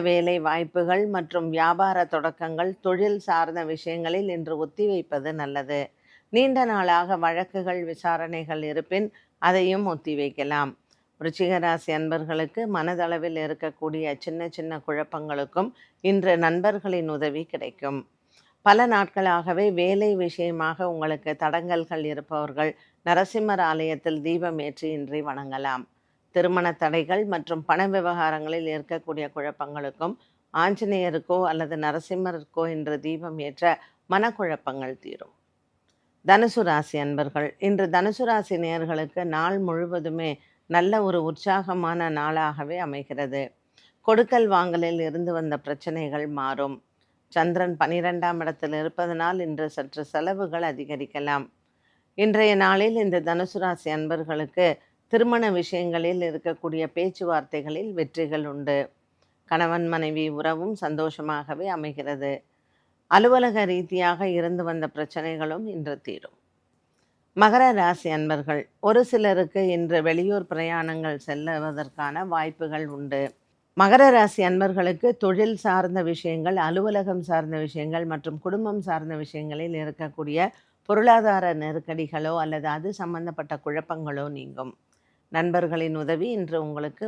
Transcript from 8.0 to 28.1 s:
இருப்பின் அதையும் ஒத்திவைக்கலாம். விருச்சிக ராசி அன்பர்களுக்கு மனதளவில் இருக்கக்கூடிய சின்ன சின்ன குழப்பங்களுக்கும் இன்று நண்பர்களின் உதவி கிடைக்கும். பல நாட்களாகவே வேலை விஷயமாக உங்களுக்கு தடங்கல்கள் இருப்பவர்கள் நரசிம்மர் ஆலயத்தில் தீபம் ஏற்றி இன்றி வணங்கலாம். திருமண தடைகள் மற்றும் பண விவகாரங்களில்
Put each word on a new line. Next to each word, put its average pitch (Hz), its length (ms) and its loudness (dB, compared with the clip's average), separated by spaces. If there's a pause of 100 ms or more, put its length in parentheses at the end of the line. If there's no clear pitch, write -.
இருப்பின் 160 460 -2 (320)
அதையும் 185 460 4
ஒத்திவைக்கலாம். 143 840 -2 (480)
விருச்சிக 175 380 0
ராசி 165 340 0
அன்பர்களுக்கு 160 760 -4
மனதளவில் 170 680 -2
இருக்கக்கூடிய 156 680 -6 (140)
சின்ன 170 300 -8
சின்ன 160 300 -10
குழப்பங்களுக்கும் 151 880 -4 (340)
இன்று 190 340 4
நண்பர்களின் 180 720 0
உதவி 151 340 -4
கிடைக்கும். 139 560 -8 (640)
பல 214 220 8
நாட்களாகவே 190 840 2
வேலை 190 440 2
விஷயமாக 170 760 -2
உங்களுக்கு 156 500 -4
தடங்கல்கள் 165 680 -2
இருப்பவர்கள் 147 640 -4 (340)
நரசிம்மர் 190 640 2
ஆலயத்தில் 160 520 -2
தீபம் 165 380 -2
ஏற்றி 147 320 -8
இன்றி 143 300 -6
வணங்கலாம். 135 600 -6 (520)
திருமண 175 380 2
தடைகள் 165 520 0
மற்றும் 165 400 -6
பண 175 220 2
விவகாரங்களில் 165 880 -2